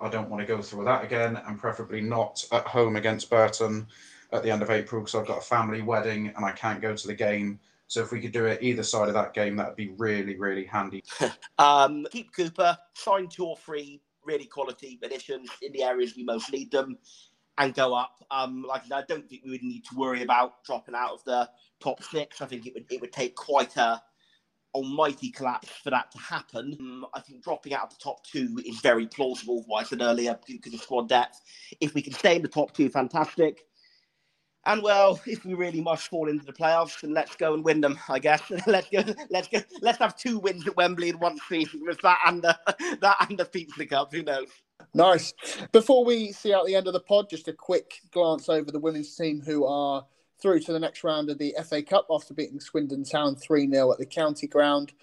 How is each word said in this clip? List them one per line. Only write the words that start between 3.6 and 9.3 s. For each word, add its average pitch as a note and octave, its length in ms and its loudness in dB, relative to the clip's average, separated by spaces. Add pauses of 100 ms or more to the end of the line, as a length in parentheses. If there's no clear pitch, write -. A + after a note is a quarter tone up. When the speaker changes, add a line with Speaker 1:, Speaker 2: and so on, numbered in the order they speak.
Speaker 1:
at G#2+ 100 -2
the A2 80 0
end G#2+ 120 0
of G#2 80 -2
April A2 320 -2
'cause - 120 -10
I've A2 120 -2
got - 120 -4
a - 40 -10
family A2 400 0
wedding G#2+ 540 -2
and G#2 80 -6
I F#2+ 80 -2
can't G#2+ 280 -4
go A2 160 -4
to - 100 -10
the G#2 80 -8
game. G#2 440 -2 (300)
So - 120 -4
if A2+ 120 -4
we A2 80 -6
could A2+ 120 -8
do A2+ 140 0
it A2 160 -2
either A#2+ 220 0
side G#2+ 240 2
of G2+ 60 -2
that G#2 200 0